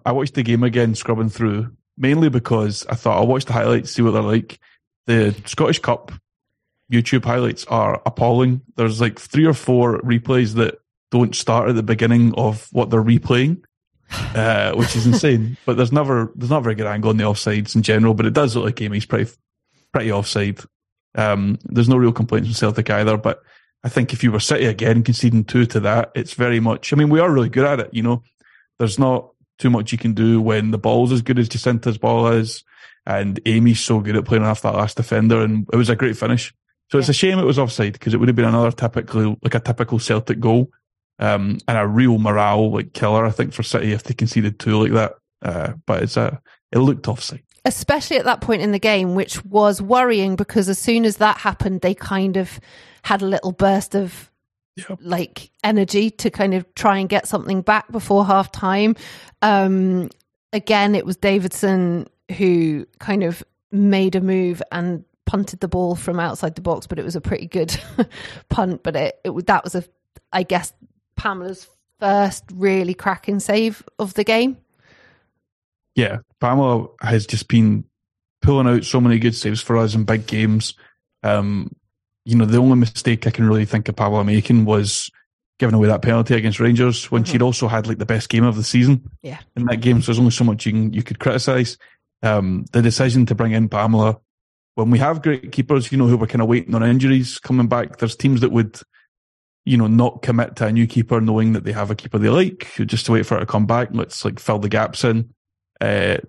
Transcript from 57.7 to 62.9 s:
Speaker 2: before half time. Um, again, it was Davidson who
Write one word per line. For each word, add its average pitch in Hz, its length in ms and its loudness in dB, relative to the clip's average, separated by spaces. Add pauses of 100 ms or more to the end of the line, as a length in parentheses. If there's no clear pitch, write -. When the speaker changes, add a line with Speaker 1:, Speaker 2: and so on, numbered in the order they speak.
Speaker 2:
before 202 340 0
half 196 260 2
time. 208 440 0 (460)
Um, 190 680 2 (440)
again, 208 420 2
it - 100 -2
was 185 120 -6
Davidson 185 920 0 (300)
who 165 480 2 (140)